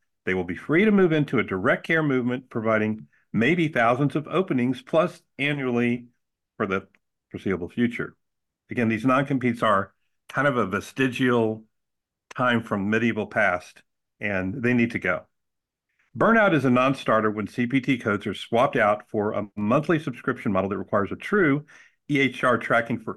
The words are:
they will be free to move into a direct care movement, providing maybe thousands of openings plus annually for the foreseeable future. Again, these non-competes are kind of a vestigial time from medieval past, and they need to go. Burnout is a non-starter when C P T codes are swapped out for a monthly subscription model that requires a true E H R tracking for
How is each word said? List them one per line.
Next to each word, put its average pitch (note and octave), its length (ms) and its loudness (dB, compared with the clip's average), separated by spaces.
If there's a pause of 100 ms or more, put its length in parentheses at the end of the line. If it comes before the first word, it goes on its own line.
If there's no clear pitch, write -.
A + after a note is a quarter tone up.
(260)
they F#2 80 -2
will F#2 120 -2
be F2 100 -6
free E3 300 2
to G#3+ 60 4
move F#3+ 200 4
into D3 280 0
a G2 40 2
direct A2+ 420 -2
care D#3+ 180 0
movement, B2+ 460 -2
providing G#2+ 580 -2 (260)
maybe D3+ 340 2
thousands B2+ 480 2
of D3+ 140 -4
openings C3+ 520 0
plus - 400 -2 (160)
annually B2 680 -2 (500)
for A2+ 100 -2
the F#2+ 220 -2 (420)
foreseeable F2+ 380 -4
future. A#2 480 -4 (560)
Again, A2+ 160 -2
these A2 180 -2
non-competes C3 560 0
are G2+ 320 0 (360)
kind C#3 180 0
of C3 80 0
a A2+ 100 0
vestigial A2+ 1000 0 (680)
time A#2+ 300 0
from G2+ 260 -2
medieval A2 380 0
past, F#2+ 560 -2 (380)
and G2+ 420 -4
they B2 100 2
need A#2 180 2
to G#2 80 -4
go. F2+ 260 -2 (920)
Burnout G3+ 380 4
is C3 100 2
a C3 60 4
non-starter B2 580 2
when G#2 180 -4
C B2 200 -4
P C3+ 120 0
T C3 160 -2
codes G#2 300 -2
are G2+ 80 -4
swapped B2+ 420 0
out G#2+ 340 2
for G#2+ 220 -2
a G#2 240 -6
monthly D3 440 0
subscription B2+ 520 -6
model F#2+ 180 0
that G2 80 -4
requires G2 340 -2
a G2 40 -10
true D3+ 500 0 (440)
E D3 100 0
H C3 240 -2
R B2 140 2
tracking A#2 400 -2
for A#2 200 -10